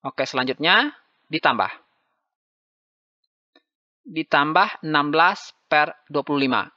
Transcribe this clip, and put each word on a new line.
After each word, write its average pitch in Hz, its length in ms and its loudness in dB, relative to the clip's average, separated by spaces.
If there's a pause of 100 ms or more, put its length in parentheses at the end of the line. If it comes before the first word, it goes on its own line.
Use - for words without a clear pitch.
Oke, 135 240 -6
selanjutnya 151 640 0 (400)
ditambah. 123 400 0 (2250)
Ditambah 160 800 0
enam 147 320 -2
belas 175 400 2 (160)
per 151 240 2 (160)
dua 143 160 -4
puluh 139 240 0
lima. 107 160 -2 (100)